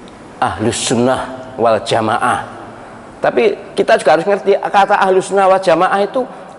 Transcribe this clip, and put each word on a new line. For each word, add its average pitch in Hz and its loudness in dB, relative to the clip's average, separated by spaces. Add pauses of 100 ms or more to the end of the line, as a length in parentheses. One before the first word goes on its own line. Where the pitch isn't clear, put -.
(420)
Ahlus 110 -2
sunnah - -2
wal 113 2
jamaah. 110 0 (800)
Tapi - 0
kita 214 2
juga 160 4
harus 165 -4
ngerti, 196 0
kata 196 2
ahlus 185 2
sunnah 196 2
wal 190 4
jamaah 180 2
itu 247 -2 (320)